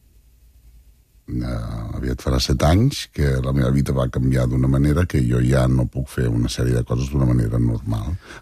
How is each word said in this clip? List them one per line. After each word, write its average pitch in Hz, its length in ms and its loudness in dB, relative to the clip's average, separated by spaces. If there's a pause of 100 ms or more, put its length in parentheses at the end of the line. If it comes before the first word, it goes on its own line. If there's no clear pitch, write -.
(1300)
Eh, 60 280 -6 (440)
aviat 62 240 -4
farà 65 160 0
set - 240 0
anys 98 480 2
que 73 160 0 (160)
la 65 100 -2
meva 65 220 2
vida 69 180 0
va 65 160 0
canviar 64 380 0
d'una 64 240 0
manera 71 400 4
que 73 160 0
jo 62 160 2
ja 64 240 2
no 64 240 2
puc 65 180 -6
fer 62 220 -2
una 58 180 0
sèrie 62 280 -2
de 58 100 0
coses 65 240 -2
d'una 69 160 0
manera 58 320 0
normal. 57 540 -2 (300)